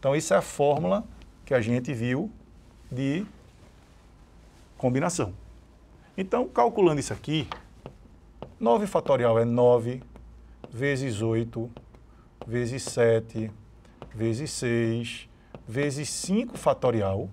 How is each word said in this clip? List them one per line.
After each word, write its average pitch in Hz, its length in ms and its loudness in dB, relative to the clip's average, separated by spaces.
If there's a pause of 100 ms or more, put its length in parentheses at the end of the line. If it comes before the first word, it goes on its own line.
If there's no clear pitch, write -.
Então, 139 160 2
isso 156 180 0
é 196 40 6
a 156 40 2
fórmula 160 640 0 (400)
que 139 100 0
a 127 60 6
gente 123 340 -2
viu 127 360 -2 (600)
de 139 340 -2 (1500)
combinação. 131 560 0 (840)
Então, 208 320 -2
calculando 202 500 4
isso 127 140 -4
aqui, 147 360 -2 (1120)
nove 117 260 4
fatorial 123 520 2
é 117 80 4
nove 123 560 4 (680)
vezes 127 520 -2
oito 113 480 -2 (760)
vezes 123 360 -4
sete 113 680 0 (640)
vezes 113 360 -2
seis 117 800 -2 (380)
vezes 139 440 -4
cinco 226 480 -4
fatorial. 113 720 0